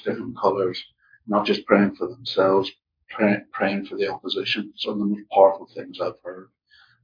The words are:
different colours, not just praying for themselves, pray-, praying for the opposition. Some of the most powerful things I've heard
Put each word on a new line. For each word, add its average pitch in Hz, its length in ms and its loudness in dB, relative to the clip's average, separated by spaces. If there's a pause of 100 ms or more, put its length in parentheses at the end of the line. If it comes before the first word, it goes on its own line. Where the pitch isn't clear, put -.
different - 320 -6
colours, 92 460 0 (460)
not 104 180 0
just - 200 0
praying 101 280 4
for 90 140 -4
themselves, 95 640 0 (400)
pray-, 104 320 0 (100)
praying 98 340 -2
for 92 100 -12
the 98 160 0
opposition. 95 640 -6
Some 107 180 -6
of 104 40 -4
the 104 80 -2
most 101 260 -4
powerful 95 420 6
things 90 260 -12
I've 90 240 -4
heard 92 260 -16 (540)